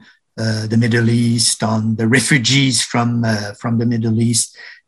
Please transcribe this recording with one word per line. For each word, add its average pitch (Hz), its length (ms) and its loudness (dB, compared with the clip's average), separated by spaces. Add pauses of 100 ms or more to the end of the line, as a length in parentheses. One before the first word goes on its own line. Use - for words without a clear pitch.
(380)
uh, 110 300 -4
the 110 80 0
Middle 117 340 2
East, 117 540 0
on 110 320 0
the 113 100 -2
refugees 127 800 2
from, 120 400 -2
uh, 104 300 -2
from 117 240 -4
the 113 80 0
Middle 113 340 0
East, 117 380 0 (300)